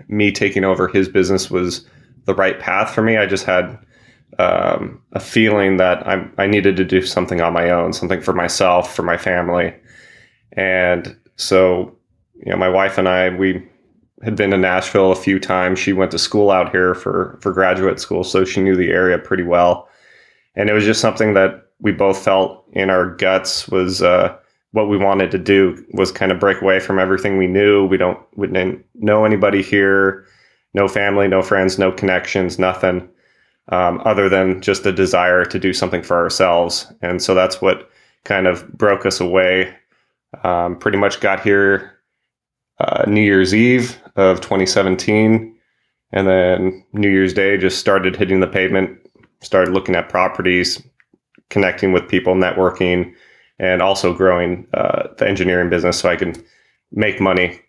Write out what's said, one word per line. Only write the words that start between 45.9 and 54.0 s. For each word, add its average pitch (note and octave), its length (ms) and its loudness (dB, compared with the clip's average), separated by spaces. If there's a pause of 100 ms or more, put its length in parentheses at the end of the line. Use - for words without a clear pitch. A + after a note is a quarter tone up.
And G2 160 0
then F#2 640 0
New G2+ 180 0
Year's F#2+ 240 2
Day, G2 220 2
just F#2 220 -2
started F#2+ 360 0
hitting F#2+ 240 0
the F#2 80 2
pavement, F#2+ 520 -2 (420)
started F#2 320 0
looking F#2+ 240 -2
at E2+ 120 -4
properties, F#2 720 -2 (720)
connecting F#2+ 420 0
with F2 160 0
people, F#2 260 0
networking, F2+ 800 0 (460)
and F#2 240 0
also F#2+ 320 0